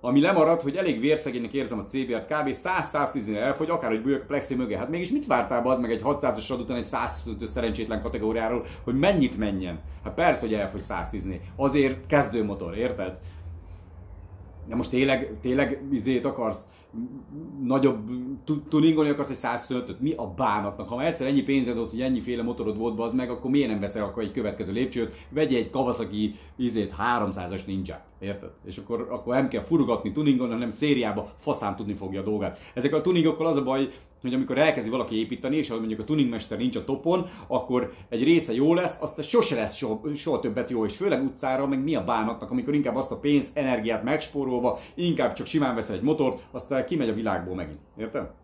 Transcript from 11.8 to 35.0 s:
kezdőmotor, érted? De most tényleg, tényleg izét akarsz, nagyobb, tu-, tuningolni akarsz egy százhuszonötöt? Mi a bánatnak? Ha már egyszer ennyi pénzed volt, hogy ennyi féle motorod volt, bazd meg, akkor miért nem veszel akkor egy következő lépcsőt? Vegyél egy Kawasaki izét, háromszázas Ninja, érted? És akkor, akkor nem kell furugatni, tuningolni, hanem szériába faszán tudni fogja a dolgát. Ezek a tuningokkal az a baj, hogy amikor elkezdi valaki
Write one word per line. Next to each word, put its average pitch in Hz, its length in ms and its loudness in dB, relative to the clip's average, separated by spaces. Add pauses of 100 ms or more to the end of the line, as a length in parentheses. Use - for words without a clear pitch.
kezdőmotor, 104 720 2
érted? 98 400 -2 (1500)
De 113 80 -6
most 123 140 -2
tényleg, 127 520 2
tényleg 131 500 0
izét 123 340 0
akarsz, 113 380 -2 (1000)
nagyobb, 123 460 2 (360)
tu-, 147 240 -4
tuningolni 156 400 4
akarsz 143 200 -2
egy 131 60 -6
százhuszonötöt? 120 640 -4
Mi 147 140 0
a 107 220 -6
bánatnak? 101 540 0
Ha 120 60 -4
már 139 120 0
egyszer 160 200 -2
ennyi 139 160 4
pénzed 127 320 2
volt, 113 140 -2
hogy 113 120 -4
ennyi 127 180 2
féle 117 240 -2
motorod 113 340 -2
volt, 113 180 0
bazd 113 200 -2
meg, 127 140 0
akkor 123 220 -2
miért 139 180 4
nem 104 100 0
veszel 101 240 -2
akkor 101 200 -4
egy 101 80 -4
következő 101 420 -4
lépcsőt? 120 420 -2 (140)
Vegyél 131 280 2
egy 110 120 0
Kawasaki 107 680 0 (200)
izét, 110 360 0
háromszázas 95 720 -2
Ninja, 95 360 -6 (180)
érted? 98 320 -8 (140)
És 95 120 -12
akkor, 117 320 -6
akkor 120 240 -4
nem 131 140 4
kell 104 140 -2
furugatni, 117 500 2
tuningolni, 127 420 2
hanem 117 160 -2
szériába 113 680 2
faszán 110 380 -2
tudni 104 180 -4
fogja 95 280 -6
a - 20 -6
dolgát. 104 360 -2 (140)
Ezek 135 200 2
a 156 80 2
tuningokkal 165 460 4
az 151 100 4
a 135 60 2
baj, 135 260 0 (320)
hogy 127 120 -4
amikor 131 240 0
elkezdi 135 320 4
valaki 110 300 0